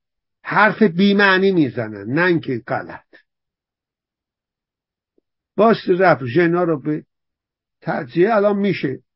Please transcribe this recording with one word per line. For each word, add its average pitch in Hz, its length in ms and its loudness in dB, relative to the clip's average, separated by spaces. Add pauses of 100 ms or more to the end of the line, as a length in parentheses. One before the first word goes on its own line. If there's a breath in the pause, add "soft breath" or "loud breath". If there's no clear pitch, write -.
(440)
حرف 208 380 2
بی‌معنی 196 720 2
می‌زنن، 113 600 -4
نه 160 120 0
اینکه 139 420 -2
غلط. 98 400 -8 (2500)
باش 214 320 2
رفت 175 360 2
ژنا 170 380 0
رو 160 180 -2
به 151 240 -6 (760)
تجزیه 160 540 -2
الان 202 240 0
می‌شه 185 440 -4 (140)